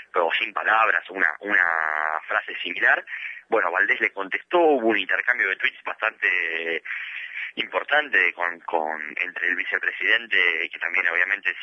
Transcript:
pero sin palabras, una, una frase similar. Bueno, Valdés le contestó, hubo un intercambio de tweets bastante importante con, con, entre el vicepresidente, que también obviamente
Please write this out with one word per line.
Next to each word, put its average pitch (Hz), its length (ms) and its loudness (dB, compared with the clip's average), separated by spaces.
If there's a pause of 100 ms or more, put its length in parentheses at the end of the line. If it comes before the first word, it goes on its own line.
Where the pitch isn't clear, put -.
(120)
pero 85 280 2
sin 110 140 -4
palabras, 98 560 2
una, 92 180 0 (140)
una 80 840 0
frase - 360 -4
similar. 117 420 2 (440)
Bueno, 95 220 2
Valdés 101 280 2
le 110 140 0
contestó, 98 440 -4
hubo 147 300 4
un 110 100 4
intercambio 98 520 0
de 95 80 0
tweets - 260 -2
bastante 85 1000 0 (760)
importante 113 760 2
con, 85 280 -4
con, 78 600 -4
entre 90 260 -4
el 90 80 2
vicepresidente, 92 1160 0
que - 80 -12
también 87 280 0
obviamente 92 560 0